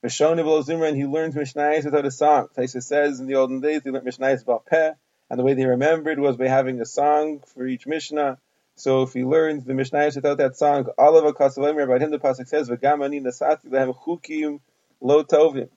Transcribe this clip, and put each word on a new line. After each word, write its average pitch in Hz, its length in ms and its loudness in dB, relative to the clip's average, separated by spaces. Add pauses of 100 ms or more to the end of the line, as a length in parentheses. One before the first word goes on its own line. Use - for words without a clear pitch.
V'shoneh 160 400 0
v'lo 156 200 2
zimra, 160 240 -2
and 147 80 -2
he 139 100 -2
learns 156 280 -4
Mishnayos 147 500 -2
without 143 220 0
a 135 60 -2
song. 147 440 2
Taisa 127 240 -6
says 143 380 0
in 131 80 -10
the 135 80 -4
olden 131 260 0
days 151 220 -2
they 139 80 -8
learned 127 160 -6
Mishnayos 131 380 -2
Baal 117 200 -2
Peh, 160 280 0 (360)
and 123 120 -6
the - 20 0
way 135 120 2
they 131 120 -2
remembered 147 540 0
was 139 160 0
by 127 100 -2
having 131 340 0
a 110 60 -6
song 147 560 -2 (120)
for 127 120 -8
each 127 200 -8
Mishnah. 147 520 -4 (380)
So 131 260 0
if 131 100 -4
he 127 120 -6
learns 151 400 0
the 131 100 -6
Mishnayos 143 400 -2
without 143 240 -2
that 135 180 0
song, 143 300 0 (100)
Olav 151 380 6
HaKasav 139 340 0
Omer, 151 140 0
about 127 180 2
him 151 120 -2
the 147 60 -4
pasuk 127 300 -2
says, 147 220 -2
"V'gam 139 340 0
ani 143 160 -6
nasati 143 480 -4
lehem 131 240 0
chukim 151 680 -6 (400)
lo 147 240 4
tovim." 151 520 2